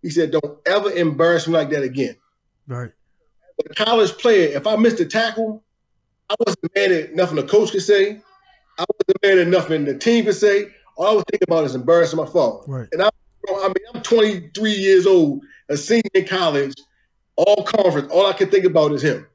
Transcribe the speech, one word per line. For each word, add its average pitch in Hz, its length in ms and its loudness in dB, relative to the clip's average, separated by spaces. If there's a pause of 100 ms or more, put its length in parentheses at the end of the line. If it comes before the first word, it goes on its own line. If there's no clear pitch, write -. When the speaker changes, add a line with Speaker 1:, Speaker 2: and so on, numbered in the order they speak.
Speaker 1:
He 180 80 -10
said, 156 220 -2
"Don't 151 340 -4
ever 196 260 0
embarrass 165 560 0
me 165 60 -2
like 156 180 0
that 143 120 -2
again." 127 320 -6 (520)
Speaker 2:
Right. 123 240 -12 (760)
Speaker 1:
As - 60 -20
a 214 140 -4
college 220 260 2
player, 175 440 2
if 139 100 -6
I 214 120 0
missed 220 240 2
a 165 40 0
tackle, 220 580 -4 (680)
I 208 60 -4 (100)
wasn't 175 300 -6
mad 196 160 0
at 160 240 -4
nothing 165 200 -2
the 139 80 -2
coach 208 280 2
could 196 100 -4
say. 208 400 0 (580)
I 175 100 -4
wasn't - 340 -2
mad 196 160 6
at 170 80 2
nothing 165 360 0
the 139 140 -4
team 233 280 2
could 202 100 0
say. 202 320 0 (280)
All 180 120 -2
I 214 60 2
was 202 180 2
thinking 185 180 -2
about 165 160 2
is 127 100 -6
embarrassing 160 420 2
my 156 80 -4
father. 131 420 -2
Speaker 2:
Right. 131 260 -10
Speaker 1:
And 165 80 -4
I, 208 80 2 (400)
I 196 180 -4
mean, 190 80 -4 (180)
I'm 233 80 -12
twenty-three 214 720 -2
years 190 320 4
old, 165 380 2 (260)
a 147 60 -2
senior 226 260 0 (120)
in 185 140 2
college, 147 460 -2 (640)
all 202 280 4
conference. 170 480 0
All 185 140 4
I 190 80 0
can 185 160 0
think 190 160 2
about 151 280 2
is 127 80 -4
him. 143 340 -4